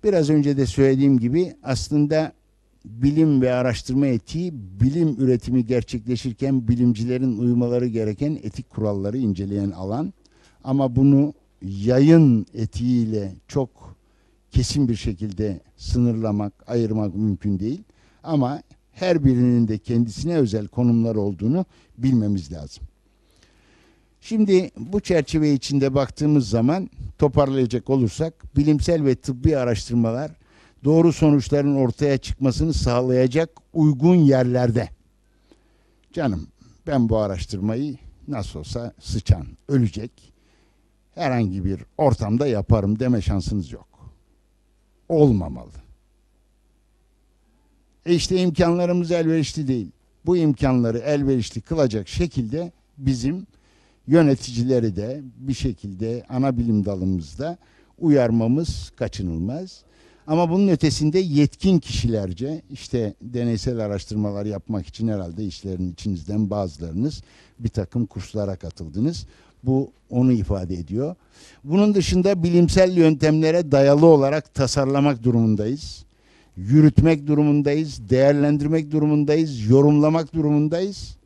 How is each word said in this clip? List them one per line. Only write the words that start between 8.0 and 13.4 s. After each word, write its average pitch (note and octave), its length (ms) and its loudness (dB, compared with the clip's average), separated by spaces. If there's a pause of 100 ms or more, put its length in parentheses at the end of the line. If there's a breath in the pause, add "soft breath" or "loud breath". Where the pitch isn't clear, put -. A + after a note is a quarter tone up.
etik - 260 -12
kuralları G#2 480 -4
inceleyen G2+ 540 -4
alan. G#2+ 420 -8 (500 soft breath)
Ama C3+ 320 -2
bunu C#3 380 4 (280)
yayın B2 920 4
etiğiyle A2 800 -4 (140)